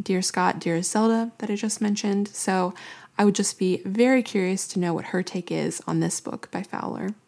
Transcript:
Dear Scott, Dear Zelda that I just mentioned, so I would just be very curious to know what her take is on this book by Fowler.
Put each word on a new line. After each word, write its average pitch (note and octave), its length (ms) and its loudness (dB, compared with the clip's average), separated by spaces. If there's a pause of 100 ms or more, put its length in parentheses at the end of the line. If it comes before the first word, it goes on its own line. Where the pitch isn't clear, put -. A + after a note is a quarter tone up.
Dear F#3 200 0
Scott, F#3 360 2
Dear E3+ 240 0
Zelda A3+ 540 2
that A3 140 -6
I G#3 40 0
just G#3+ 280 -2
mentioned, G#3 460 0
so F#3 440 0 (460)
I G#3 80 6
would G3+ 80 6
just - 240 -2
be F#3 260 0
very A#3+ 380 4
curious F#3+ 460 -2
to - 120 -2
know E3+ 140 0
what D#3 120 -4
her F#3 160 -2
take F3+ 300 -6
is D#3+ 340 -2
on E3 140 0
this E3 180 0
book - 320 -10
by F#3+ 120 -4
Fowler. - 520 -6 (140)